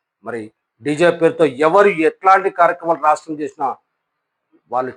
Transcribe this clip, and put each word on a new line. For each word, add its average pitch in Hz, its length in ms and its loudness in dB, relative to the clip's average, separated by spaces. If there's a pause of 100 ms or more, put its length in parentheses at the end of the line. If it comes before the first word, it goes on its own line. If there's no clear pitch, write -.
(240)
మరి 113 280 -12 (300)
డీజే 151 280 0
పేరుతో 165 340 0
ఎవరు 156 440 2
ఎట్లాంటి 190 640 0
కార్యక్రమాలు 170 540 -2
రాష్ట్రం 151 360 -2
చేసినా 135 360 -6 (960)
వాళ్ళు 127 240 -4